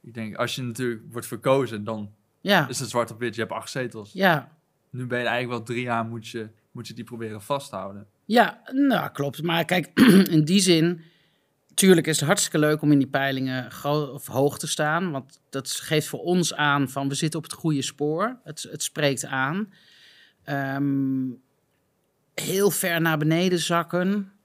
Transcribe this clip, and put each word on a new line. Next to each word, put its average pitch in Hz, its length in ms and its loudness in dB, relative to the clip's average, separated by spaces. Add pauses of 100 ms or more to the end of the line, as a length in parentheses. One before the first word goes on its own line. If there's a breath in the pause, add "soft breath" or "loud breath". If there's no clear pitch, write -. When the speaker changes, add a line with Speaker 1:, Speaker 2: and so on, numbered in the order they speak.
Speaker 1:
Ik 117 120 -20
denk, 110 220 -10
als - 180 -2
je 139 80 -8
natuurlijk 120 480 -6
wordt 113 160 -10
verkozen, 117 580 0
dan 104 280 -8 (280)
Speaker 2:
Ja. 175 280 2
Speaker 1:
is 127 120 -6
het 123 100 -6
zwart 117 200 0
op 110 80 -14
wit, 117 160 -4
je 110 60 -6
hebt 107 120 -4
acht - 180 -10
zetels. 113 420 -8
Speaker 2:
Ja. 185 360 2 (420)
Speaker 1:
Nu 123 160 -8
ben 123 120 -2
je 120 80 -2
eigenlijk 123 300 -2
wel 117 180 -6
drie 123 100 -4
jaar, 117 200 -2
moet 113 240 -10
je, 110 200 -10 (220)
moet 120 160 -14
je 113 80 -16
die 117 100 -12
proberen 110 380 -12
vast 139 280 -6
te 104 60 -10
houden. 98 300 -12 (180)
Speaker 2:
Ja, 214 360 2 (120)
nou, 269 380 2
klopt. 143 320 -6
Maar 165 220 0
kijk, 180 260 0 (200)
<clears throat> 180 260 8
in 156 80 6
die 185 160 4
zin, 170 420 4 (720 soft breath)
tuurlijk 180 320 6
is 156 120 0
het 143 80 -2
hartstikke - 320 0
leuk 151 240 2
om 151 100 6
in 143 60 8
die 131 100 2
peilingen 131 600 -4
gro-, 147 420 -2
of - 140 -16
hoog 139 320 0
te - 80 -8
staan. 160 440 0
Want 135 300 -10 (100)
dat 135 200 -8
geeft - 380 -2
voor 127 140 -10
ons 175 320 0
aan 143 340 2
van, 139 200 -4
we 139 60 -2
zitten 156 240 -2
op 160 60 -8
het - 100 -14
goede 147 280 -2
spoor. 170 640 -4
Het, 151 260 -14
het 151 120 -10
spreekt 139 440 -2
aan. 143 460 -2 (720 soft breath)
Ehm, 139 800 -2 (1080)
heel 196 360 0
ver 170 300 -2
naar 160 180 2
beneden 170 400 2
zakken 175 720 0 (120)